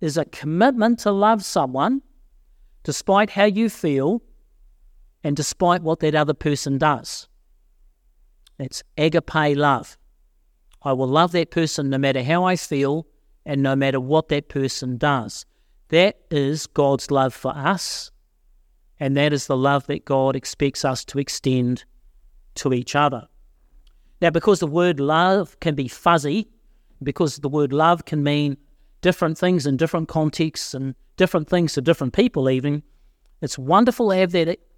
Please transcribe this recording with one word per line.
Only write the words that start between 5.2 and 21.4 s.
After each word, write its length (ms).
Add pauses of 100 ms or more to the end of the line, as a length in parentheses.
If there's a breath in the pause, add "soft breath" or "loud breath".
and 120
despite 480
what 180
that 140
other 200
person 420
does. 500 (1300)
It's 240 (160)
agape 580
love. 400 (840)
I 100
will 160
love 240
that 180
person 380
no 80
matter 260
how 220
I 120
feel 500 (400)
and 160
no 120
matter 260
what 280
that 220
person 480
does. 480 (420)
That 300 (120)
is 360
God's 440
love 220
for 240
us, 540 (920)
and 160
that 160
is 140
the 100
love 300
that 180
God 320
expects 480
us 220
to 120
extend 640 (720)